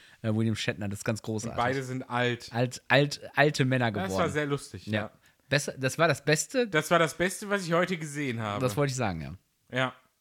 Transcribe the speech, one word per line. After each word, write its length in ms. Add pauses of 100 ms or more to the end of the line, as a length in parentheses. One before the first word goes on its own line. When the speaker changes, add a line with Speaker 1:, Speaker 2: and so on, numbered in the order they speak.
(240)
Speaker 1:
äh, 100
William 220
Shatner. 340
Das 100
ist 60
ganz 180
großartig. 340
Speaker 2:
Und 60
beide 200
sind 260
alt. 420
Speaker 1:
Alt, 360
alt, 340 (140)
alte 300
Männer 260
geworden. 180
Speaker 2:
Das 100
war 100
sehr 180
lustig, 400
Speaker 1:
Ja. 140
Speaker 2:
ja. 100 (380)
Speaker 1:
Besser, 280
das 220
war 80
das 180
Beste. 420
Speaker 2:
Das 240
war 80
das 160
Beste, 340
was 160
ich 80
heute 240
gesehen 420
habe. 220
Speaker 1:
Das 160
wollte 140
ich 60
sagen, 240
ja. 120 (380)
Speaker 2:
Ja. 220 (280)